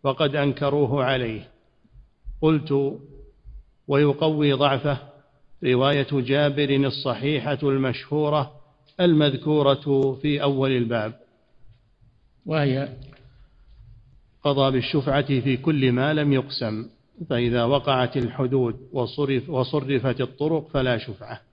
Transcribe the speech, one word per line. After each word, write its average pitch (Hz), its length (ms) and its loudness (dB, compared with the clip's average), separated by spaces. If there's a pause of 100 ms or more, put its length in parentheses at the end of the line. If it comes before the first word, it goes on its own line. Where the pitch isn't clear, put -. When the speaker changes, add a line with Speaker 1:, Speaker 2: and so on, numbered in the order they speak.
Speaker 1:
وقد 139 320 0
أنكروه 143 680 0
عليه". 123 440 -4 (920)
قلت: 143 580 0 (880)
"ويقوي 147 680 2
ضعفه 139 440 2 (680)
رواية 135 480 2
جابر 139 640 0
الصحيحة 135 880 -2
المشهورة 139 880 -2 (480)
المذكورة 143 1200 4
في 143 200 0
أول 135 300 0
الباب". 117 420 0 (1300)
Speaker 2:
وهي؟ 143 440 0 (1500)
Speaker 1:
قضى 139 280 4
بالشفعة 135 720 0
في 131 160 0
كل 135 340 2
ما 135 220 0
لم 147 200 2
يقسم، 123 560 -4 (400)
فإذا 120 340 2
وقعت 131 540 0
الحدود 123 580 -2 (180)
وصرف-، 135 560 -2
وصرفت 131 720 -2
الطرق 151 480 -4
فلا 127 280 0
شفعة. 107 440 -12 (120)